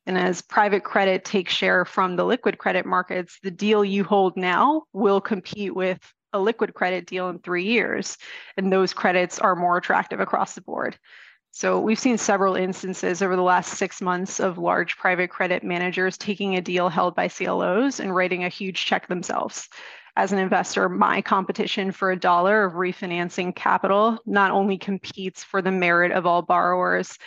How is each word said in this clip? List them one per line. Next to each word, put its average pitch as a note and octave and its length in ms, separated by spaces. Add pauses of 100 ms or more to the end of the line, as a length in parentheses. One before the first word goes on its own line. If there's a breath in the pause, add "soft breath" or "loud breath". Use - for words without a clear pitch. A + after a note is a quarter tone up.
And F#3 140
as F3+ 220
private G#3 420
credit F#3+ 420
takes - 280
share F#3 300
from F#3 320
the F3+ 100
liquid G3 340
credit F#3 260
markets, F3+ 560
the F#3+ 100
deal G#3 320
you G3+ 200
hold F#3+ 340
now F#3+ 460 (100)
will G3 260
compete G3 560
with F#3 240 (320)
a G#3 80
liquid G#3+ 360
credit F3+ 320
deal F#3 220
in F3 100
three F3+ 260
years. - 520 (380 loud breath)
And F#3+ 160
those F#3+ 220
credits F3+ 460
are F#3+ 160
more F3 220
attractive F#3+ 420
across - 340
the F3+ 80
board. - 360 (540 loud breath)
So F#3 280
we've G#3+ 200
seen A#3+ 200
several F#3+ 360
instances F#3 680
over F#3 120
the F#3 60
last F3+ 320
six - 280
months F3+ 380
of F3+ 200
large F3 380
private F3+ 320
credit F3+ 340
managers F#3 520
taking G3 400
a F3+ 60
deal F3+ 280
held F3 260
by F3+ 120
C F3+ 180
L F#3 180
Os A3+ 360
and F#3+ 160
writing F3+ 280
a F3+ 60
huge F#3+ 360
check - 220
themselves. - 600 (480 loud breath)
As F#3+ 160
an G3+ 60
investor, F#3+ 520
my G3 320
competition G3 680
for F#3 200
a F#3 80
dollar F#3 440
of F3+ 100
refinancing F3+ 800
capital G3+ 720
not G3 240
only G3 260
competes F#3+ 640
for G3 180
the F#3 100
merit F3 400
of F3+ 160
all F3 160
borrowers F3+ 840